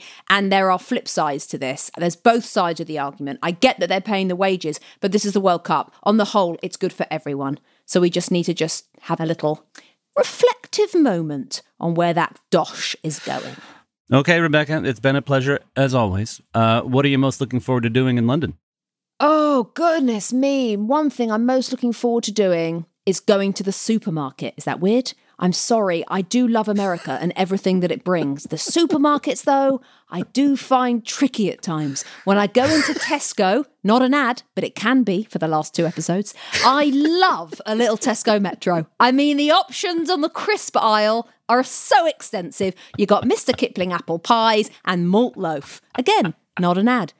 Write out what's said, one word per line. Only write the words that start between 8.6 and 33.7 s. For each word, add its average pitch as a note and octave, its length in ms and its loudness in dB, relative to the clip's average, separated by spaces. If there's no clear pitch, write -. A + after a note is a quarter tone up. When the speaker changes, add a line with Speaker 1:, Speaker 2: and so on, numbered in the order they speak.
Speaker 1:
have E3 180 -4
a E3 60 -2
little D#3+ 400 -2
reflective - 800 0
moment E3+ 680 0
on E3+ 160 -2
where E3+ 180 2
that D#3+ 260 0
dosh - 540 -2
is D#3 160 -6
going. C3 340 -8
Speaker 2:
Okay, E3 280 4
Rebecca, D3+ 440 0
it's B2+ 160 -2
been C3+ 160 2
a C#3 60 0
pleasure C#3 380 0
as C3 180 0
always. G#2+ 460 0
Uh, A2+ 300 4
what C#3+ 220 2
are C#3+ 40 4
you C3+ 100 2
most C3+ 220 0
looking B2 200 -2
forward B2 240 -2
to A#2 60 0
doing B2+ 280 2
in A2+ 80 2
London? B2+ 320 -2
Speaker 1:
Oh, D4 540 2
goodness C#4 580 0
me. B3+ 440 0
One C4+ 320 0
thing A#3 220 -2
I'm A3+ 160 0
most B3+ 240 0
looking B3 220 -2
forward A#3 320 -2
to G#3+ 80 -6
doing E3+ 520 0
is F#3+ 140 0
going G3 340 2
to - 80 -8
the F#3+ 100 -2
supermarket. D#3+ 840 -4
Is - 80 -16
that C#3+ 160 -4
weird? A3+ 320 0
I'm F3+ 120 2
sorry, F#3+ 560 0
I F#3+ 140 -2
do B3 260 0
love A3 200 0
America F#3+ 520 -2
and E3+ 160 -2
everything F#3 440 0
that F3+ 120 0
it - 100 -6
brings. D3+ 420 -2
The D#3 120 -8
supermarkets, D4 880 0
though, C#4 360 2
I F3+ 120 -6
do C#4 240 2
find B3 500 0
tricky A3+ 440 -2
at - 120 -10
times. D#3 420 -4
When G3 140 2
I G3+ 100 0
go B3 160 2
into D4+ 300 2
Tesco, - 720 0